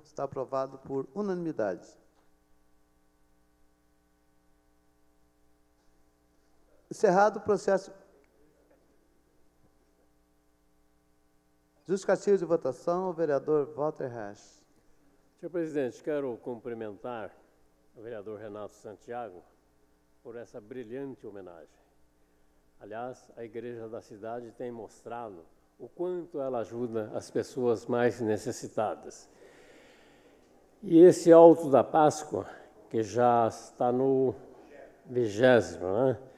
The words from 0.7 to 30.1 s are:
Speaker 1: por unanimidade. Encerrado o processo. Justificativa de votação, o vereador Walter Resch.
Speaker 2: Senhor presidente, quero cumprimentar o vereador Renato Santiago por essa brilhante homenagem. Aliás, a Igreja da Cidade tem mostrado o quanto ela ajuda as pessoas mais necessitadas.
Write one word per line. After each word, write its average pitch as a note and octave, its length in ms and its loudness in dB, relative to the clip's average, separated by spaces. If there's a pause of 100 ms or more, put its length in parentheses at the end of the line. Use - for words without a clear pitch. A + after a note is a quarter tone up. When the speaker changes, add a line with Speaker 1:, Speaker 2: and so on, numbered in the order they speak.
Speaker 1:
por C3+ 340 -8
unanimidade. E3+ 760 -4 (4000)
Encerrado G#3 520 2
o - 20 -18
processo. G3 480 -2 (4000)
Justificativa G3 540 0
de E3+ 60 -4
votação, E3+ 680 -2
o - 20 -6
vereador D3+ 600 0
Walter D3+ 320 -6
Resch. A2 560 -14 (760)
Speaker 2:
Senhor E3+ 100 -12
presidente, D3+ 500 -4
quero C#3 360 -4
cumprimentar A2+ 960 -10 (640)
o A#2+ 60 -20
vereador G#2+ 360 -12
Renato G#2 380 -14
Santiago A2 680 -14 (800)
por A#2 140 -16
essa A#2 240 -18
brilhante B2 640 -14
homenagem. F2+ 560 -20 (1000)
Aliás, A#2+ 560 -14
a A#2 80 -14
Igreja A#2 440 -12
da A2 120 -12
Cidade A2+ 560 -14
tem B2 140 -10
mostrado A2+ 720 -14 (340)
o A#2+ 100 -16
quanto F3 520 -8
ela C3 200 -4
ajuda A2+ 540 -6
as A2 160 -8
pessoas A#2+ 560 -2
mais A#2+ 340 0
necessitadas. G#2+ 1080 -6 (1500)